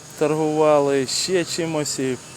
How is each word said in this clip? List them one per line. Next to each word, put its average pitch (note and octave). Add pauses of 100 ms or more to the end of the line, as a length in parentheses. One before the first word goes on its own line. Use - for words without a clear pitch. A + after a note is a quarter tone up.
(180)
торгували, D3+
ще F3
чимось, D#3+
і C3 (200)